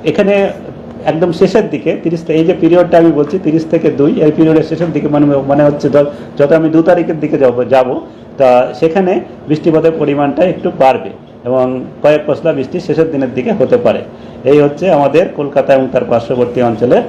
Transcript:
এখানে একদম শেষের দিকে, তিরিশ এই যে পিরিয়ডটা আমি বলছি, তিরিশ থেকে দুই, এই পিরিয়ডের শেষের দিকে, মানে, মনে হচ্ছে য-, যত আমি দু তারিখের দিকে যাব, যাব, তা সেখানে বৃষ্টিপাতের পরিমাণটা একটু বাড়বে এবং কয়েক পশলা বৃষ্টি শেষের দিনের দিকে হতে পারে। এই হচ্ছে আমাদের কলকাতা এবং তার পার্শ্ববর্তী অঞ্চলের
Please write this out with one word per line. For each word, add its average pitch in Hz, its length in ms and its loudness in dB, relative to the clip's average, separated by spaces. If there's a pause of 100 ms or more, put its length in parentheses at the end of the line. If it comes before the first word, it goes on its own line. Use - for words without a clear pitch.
এখানে 196 460 0 (560)
একদম 160 260 0
শেষের 196 380 0
দিকে, 156 340 -4
তিরিশ 165 260 -6
এই 160 140 2
যে 175 180 0
পিরিয়ডটা 175 360 4
আমি 165 140 6
বলছি, 147 320 -2
তিরিশ 160 280 -2
থেকে 165 200 0
দুই, 139 300 0
এই 151 100 4
পিরিয়ডের 160 320 2
শেষের 160 300 -4
দিকে, 147 140 -2
মানে, 147 180 2
মনে 143 380 2
হচ্ছে 147 260 0
য-, 143 160 4 (320)
যত 143 140 2
আমি 160 180 2
দু 160 140 2
তারিখের 175 360 0
দিকে 151 180 -2
যাব, 123 320 2
যাব, 131 320 0 (360)
তা 127 360 4
সেখানে 180 460 0 (280)
বৃষ্টিপাতের 156 520 2
পরিমাণটা 143 440 0
একটু 175 360 -2
বাড়বে 120 300 2 (340)
এবং 127 400 -2 (180)
কয়েক 147 260 2
পশলা 156 260 -2
বৃষ্টি 139 260 -6
শেষের 156 320 -2
দিনের 131 220 -4
দিকে 135 180 -4
হতে 123 260 2
পারে। 110 240 0 (420)
এই 147 180 4
হচ্ছে 147 300 0
আমাদের 143 340 2 (100)
কলকাতা 139 380 0
এবং 135 180 2
তার 131 180 0
পার্শ্ববর্তী 120 520 -2
অঞ্চলের 120 480 0